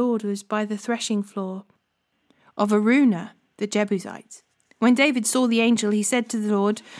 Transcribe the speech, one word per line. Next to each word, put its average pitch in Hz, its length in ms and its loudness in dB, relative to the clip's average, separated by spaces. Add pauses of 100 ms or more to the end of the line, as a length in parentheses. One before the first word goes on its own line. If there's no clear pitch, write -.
Lord 233 200 -2
was 202 180 -6
by 214 240 -4
the 208 120 -6
threshing 233 440 -4
floor 190 440 -10 (920)
of 208 140 0
Araunah, 214 600 2 (240)
the 208 100 -6
Jebusite. 208 720 -4 (380)
When 240 160 4
David 262 320 2
saw 254 180 2
the 226 160 2
angel, 226 300 2
he 214 100 0
said 247 280 -2
to 226 100 -4
the 208 160 0
Lord, 202 260 0 (180)